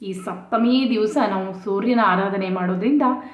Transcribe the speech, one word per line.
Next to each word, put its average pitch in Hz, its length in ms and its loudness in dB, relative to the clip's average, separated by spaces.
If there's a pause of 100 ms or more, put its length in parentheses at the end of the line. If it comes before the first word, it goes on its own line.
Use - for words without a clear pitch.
ಈ 190 80 -6
ಸಪ್ತಮಿ 233 800 0
ದಿವಸ 214 260 0 (140)
ನಾವು 190 240 -4
ಸೂರ್ಯನ 208 500 0
ಆರಾಧನೆ 196 440 0
ಮಾಡೋದ್ರಿಂದ 185 540 0 (320)